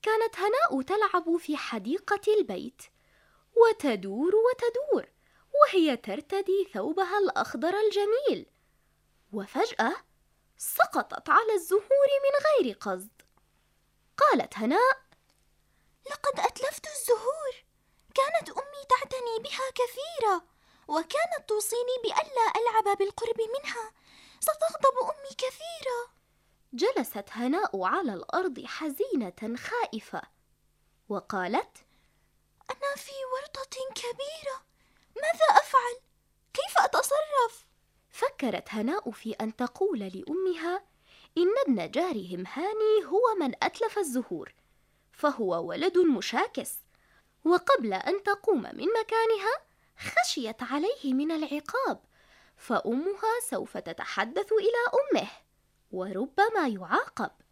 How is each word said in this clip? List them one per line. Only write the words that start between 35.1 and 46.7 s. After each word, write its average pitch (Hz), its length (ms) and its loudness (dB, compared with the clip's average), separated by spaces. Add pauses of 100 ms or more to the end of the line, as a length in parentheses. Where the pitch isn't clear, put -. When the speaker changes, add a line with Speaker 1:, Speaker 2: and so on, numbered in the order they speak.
Speaker 2:
ماذا 622 440 6
أفعل؟ 480 340 2 (600)
كيف 640 240 0
أتصرف؟" 554 880 2 (440)
Speaker 1:
فكرت - 580 -4
هناء 240 420 -4
في 220 220 -10
أن 220 240 -6
تقول 311 420 -2
لأمها: 330 840 -4 (560)
"إن 359 160 4 (120)
ابن 196 240 0
جارهم 202 560 -4
هاني 427 580 0
هو 427 360 2
من 269 220 0
أتلف - 360 -2
الزهور، 254 560 -4 (580)
فهو 196 560 -2
ولد 349 300 0
مشاكس، 294 720 2 (720)